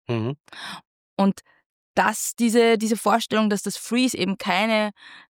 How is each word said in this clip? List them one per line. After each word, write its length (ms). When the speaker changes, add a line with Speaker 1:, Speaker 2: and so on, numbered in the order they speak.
Speaker 1:
Mhm. 280
Speaker 2:
Und 220
dass 420
diese, 400
diese 180
Vorstellung, 540
dass 140
das 120
Freeze 420
eben 200
keine, 540